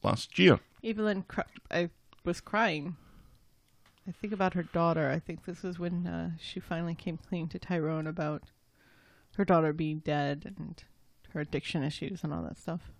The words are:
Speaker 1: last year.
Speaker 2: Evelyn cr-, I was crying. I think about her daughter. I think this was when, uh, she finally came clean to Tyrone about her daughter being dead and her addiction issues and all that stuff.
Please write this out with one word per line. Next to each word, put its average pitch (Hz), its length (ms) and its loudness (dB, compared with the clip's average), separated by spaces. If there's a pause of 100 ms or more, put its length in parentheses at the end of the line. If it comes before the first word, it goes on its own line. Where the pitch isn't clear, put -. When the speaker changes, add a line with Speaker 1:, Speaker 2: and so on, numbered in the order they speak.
Speaker 1:
last - 340 0
year. 175 220 8 (240)
Speaker 2:
Evelyn 214 440 0
cr-, - 140 -6 (300)
I 175 180 0 (340)
was 175 160 -2
crying. 175 560 -2 (1120)
I 180 40 -8
think 202 200 -6
about 185 220 2
her 180 100 2
daughter. 160 460 2
I 147 100 2
think 165 260 -8
this 170 180 -8
was 175 160 -4
when, 175 260 0
uh, 170 340 -2
she - 200 -10
finally 170 360 -4
came 165 220 -6
clean 170 320 -4
to - 100 -8
Tyrone 160 480 0
about 151 360 -4 (920)
her 202 80 4
daughter 160 280 6
being 156 260 -2
dead 147 560 0
and - 280 -12 (500)
her 151 80 -2
addiction 147 420 -2
issues 151 400 -4
and 147 80 -2
all 85 120 -4
that - 160 -10
stuff. - 400 -8